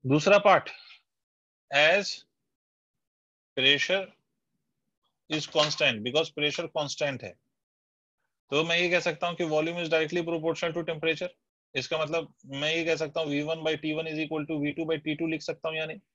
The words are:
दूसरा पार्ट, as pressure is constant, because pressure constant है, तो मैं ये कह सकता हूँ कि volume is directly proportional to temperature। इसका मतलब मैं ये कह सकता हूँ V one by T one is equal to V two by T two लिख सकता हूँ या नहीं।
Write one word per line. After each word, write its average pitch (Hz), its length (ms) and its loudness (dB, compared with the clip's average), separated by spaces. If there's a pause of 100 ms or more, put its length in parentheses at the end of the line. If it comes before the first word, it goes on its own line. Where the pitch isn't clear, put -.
दूसरा 151 340 6
पार्ट, 196 320 6 (1000)
as 165 420 4 (1400)
pressure 143 480 4 (1300)
is 156 160 -4 (100)
constant, 147 500 2
because 151 320 0
pressure 147 300 -2 (100)
constant 143 440 -4
है, - 120 -14 (1160)
तो 151 120 2
मैं 170 140 0
ये 175 120 2
कह 175 100 4
सकता 165 260 -2
हूँ 175 100 -4
कि 175 80 -2
volume 160 380 0
is 160 120 -4
directly 160 340 0
proportional 165 500 -2
to 170 120 -6
temperature। 160 400 -4 (440)
इसका 135 240 -2
मतलब 156 340 -2 (200)
मैं 147 220 -2
ये 165 100 -2
कह 160 120 2
सकता 151 240 -4
हूँ 156 100 -2
V 143 160 0
one 160 180 -4
by 156 160 0
T 156 140 -4
one 160 160 -4
is 151 100 -6
equal 156 300 -4
to 160 100 -2
V 147 160 0
two 165 140 -4
by 160 60 2 (100)
T 156 100 -2
two 165 140 -2
लिख 156 120 -4
सकता - 260 -8
हूँ 160 80 -6
या 160 100 -4
नहीं। 160 120 -12 (160)